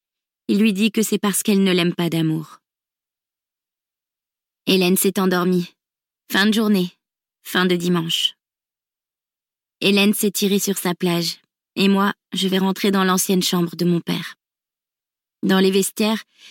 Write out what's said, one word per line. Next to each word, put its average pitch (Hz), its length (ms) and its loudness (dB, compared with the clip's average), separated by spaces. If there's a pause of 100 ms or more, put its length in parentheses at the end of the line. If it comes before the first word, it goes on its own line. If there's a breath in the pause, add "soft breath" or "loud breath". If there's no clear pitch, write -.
(460)
Il 208 140 2
lui 220 120 4
dit 202 200 0
que 226 100 0
c'est 202 160 -2
parce 196 240 -2
qu'elle 196 220 2
ne 185 80 2
l'aime 175 220 2
pas 170 160 -2
d'amour. 160 500 -4 (2000)
Hélène 185 300 2
s'est 196 220 0
endormie. 180 480 0 (640)
Fin 196 160 0
de 214 80 0
journée. 202 360 0 (520)
Fin 185 240 0
de 180 80 2
dimanche. 170 600 -2 (1500)
Hélène 202 340 4
s'est 208 160 -2
tirée 196 300 0
sur 196 180 -4
sa 180 160 -2
plage, 170 440 -2 (360)
et 196 140 2
moi, 196 260 2 (180)
je 190 140 -4
vais 185 120 0
rentrer 190 340 0
dans 190 100 2
l'ancienne 185 400 0
chambre 175 320 -2
de 170 100 -4
mon 175 160 0
père. 170 360 -8 (1040)
Dans 190 160 2
les 190 120 4
vestiaires, 208 520 -2 (280 loud breath)